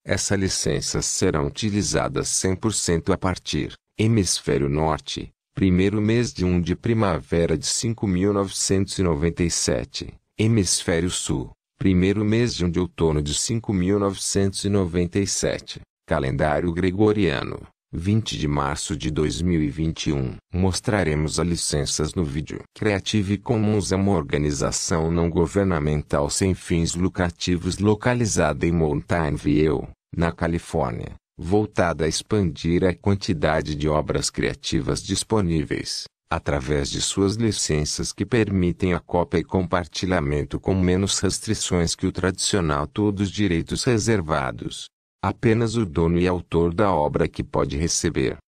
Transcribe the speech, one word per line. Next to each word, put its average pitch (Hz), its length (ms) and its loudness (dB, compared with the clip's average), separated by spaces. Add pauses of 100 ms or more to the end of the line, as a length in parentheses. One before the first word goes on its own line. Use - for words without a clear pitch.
Essa - 320 -2
licença - 680 -2
será 87 400 0
utilizada 80 840 -2
cem 95 320 0
por 110 160 -2
cento 87 400 0
a 87 60 0
partir, 82 560 -4 (240)
hemisfério 95 720 2
norte, 78 580 -2 (260)
primeiro 98 460 4
mês 113 320 2
de 90 140 -2
um 90 160 4
de 85 120 0
primavera 85 840 0
de 67 80 -6
cinco 117 400 -2
mil 95 260 2
novecentos 98 680 0
e 98 40 2
noventa 85 400 0
e 85 80 2
sete, - 640 -4 (240)
hemisfério 92 720 2
sul, - 400 -4 (280)
primeiro 95 460 4
mês 113 300 0
de 87 100 -2
um 90 60 2
de 82 100 0
outono 80 400 0
de 73 140 -2
cinco 113 360 -4
mil 95 280 2
novecentos 98 680 -2
e 101 60 0
noventa 90 480 0
e 98 80 2
sete, - 520 -4 (280)
calendário 76 680 0
gregoriano, 92 880 2 (320)
vinte 101 460 0
de 76 80 -2
março 71 500 -2
de 69 140 -4
dois 76 320 -2
mil 87 180 2
e 76 80 2
vinte 80 380 -4
e 80 60 0
um. 67 240 -2 (160)
Mostraremos 85 880 0
as 82 60 2
licenças 78 680 -2
no 90 100 0
vídeo. 73 380 -6 (120)
Creative 104 640 0
Commons 107 560 0
é 92 40 2
uma 98 160 2
organização 73 1000 0
não 85 180 2
governamental 78 1000 0
sem 95 240 0
fins 82 400 0
lucrativos 87 840 -2
localizada 101 880 2
em 85 60 2
Mountain 78 600 0
View, 76 540 2 (280)
na 85 160 0
Califórnia, 82 840 -4 (220)
voltada 85 680 0
a 78 40 2
expandir 87 760 0
a 87 100 2
quantidade 80 800 0
de 73 140 -2
obras 71 420 0
criativas - 720 -2
disponíveis, - 1000 -2 (240)
através 71 600 -2
de - 100 -4
suas 98 360 0
licenças 87 760 -2
que - 140 -4
permitem 95 680 2
a 87 80 -2
cópia 87 380 0
e 78 60 -2
compartilhamento 85 1160 -2
com 98 140 0
menos 92 440 2
restrições 92 760 -2
que - 120 -4
o 92 60 0
tradicional 85 760 0
todos 104 420 0
os 87 40 -10
direitos 85 520 0
reservados. 82 1040 0 (360)
Apenas 113 540 0
o 117 80 2
dono 85 340 2
e 90 80 4
autor 85 460 0
da 98 180 2
obra 76 380 2
que - 160 -4
pode 71 320 -2
receber 71 640 0 (180)